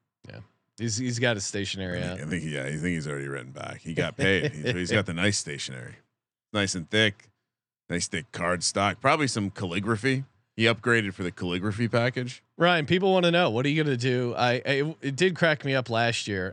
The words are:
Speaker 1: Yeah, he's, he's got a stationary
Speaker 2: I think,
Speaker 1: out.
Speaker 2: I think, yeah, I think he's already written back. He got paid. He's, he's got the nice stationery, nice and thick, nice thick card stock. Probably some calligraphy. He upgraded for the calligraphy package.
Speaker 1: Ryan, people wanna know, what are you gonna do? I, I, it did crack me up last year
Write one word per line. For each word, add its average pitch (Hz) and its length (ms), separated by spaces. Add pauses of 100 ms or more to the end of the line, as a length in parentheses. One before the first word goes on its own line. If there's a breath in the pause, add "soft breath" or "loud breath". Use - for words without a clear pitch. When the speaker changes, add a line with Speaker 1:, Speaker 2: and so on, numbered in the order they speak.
(280)
Speaker 1:
Yeah, - 120 (360)
he's, 110 220
he's 123 200
got 120 200
a - 20
stationary 95 600
Speaker 2:
I 90 80
think, 90 120
Speaker 1:
out. 73 60
Speaker 2:
I 78 40
think, 85 140
yeah, 73 200
I 69 80
think 78 100
he's 82 260
already 69 200
written 65 240
back. 67 280
He 82 140
got 82 220
paid. 95 360
He's, 117 220
he's 90 160
got 107 160
the 85 80
nice 98 240
stationery, 64 560 (580)
nice 101 220
and 85 160
thick, 107 400 (580)
nice 87 200
thick 85 240
card 87 300
stock. 98 380
Probably 147 280
some 101 220
calligraphy. 107 720 (320)
He 113 80
upgraded 113 500
for - 80
the 87 100
calligraphy 95 560
package. 123 540 (160)
Speaker 1:
Ryan, 170 260
people 185 280
wanna 175 180
know, 175 180
what 117 160
are 143 60
you 156 120
gonna 143 140
do? 123 400
I, 123 300
I, 143 340
it 139 160
did 180 180
crack 151 300
me 135 100
up 127 140
last 117 400
year 95 240